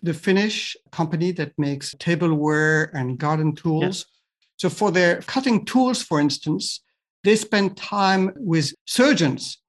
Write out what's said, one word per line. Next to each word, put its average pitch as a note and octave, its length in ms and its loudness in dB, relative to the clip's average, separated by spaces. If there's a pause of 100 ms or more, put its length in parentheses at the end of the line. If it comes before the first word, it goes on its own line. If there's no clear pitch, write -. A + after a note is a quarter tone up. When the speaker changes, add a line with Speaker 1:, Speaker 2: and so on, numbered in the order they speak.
Speaker 1:
the E3 120 -2
Finnish G3+ 640 -2 (140)
company E3+ 420 -2
that D#3+ 260 -6
makes C#3+ 400 -4
tableware D#3 920 2
and B2+ 260 -4
garden D3+ 360 0
tools. D#3+ 300 -2
Speaker 2:
Yes. F#3 200 -4 (520)
Speaker 1:
So F#3 120 -2
for G#3 220 0
their F3 320 2
cutting C4 420 0
tools, B3+ 380 2
for D#3 180 -2
instance, - 640 -2 (400)
they G#3+ 140 4
spend G3 400 0
time F#3+ 600 0
with E3 380 -2 (120)
surgeons F3+ 720 0 (100)